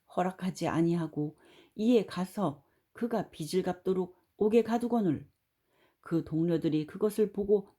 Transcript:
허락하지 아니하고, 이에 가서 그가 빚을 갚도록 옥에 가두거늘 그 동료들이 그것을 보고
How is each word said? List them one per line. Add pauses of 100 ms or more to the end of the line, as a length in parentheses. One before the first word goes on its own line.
(160)
허락하지
아니하고, (380)
이에
가서 (280)
그가
빚을
갚도록 (180)
옥에
가두거늘 (760)
그
동료들이
그것을
보고 (100)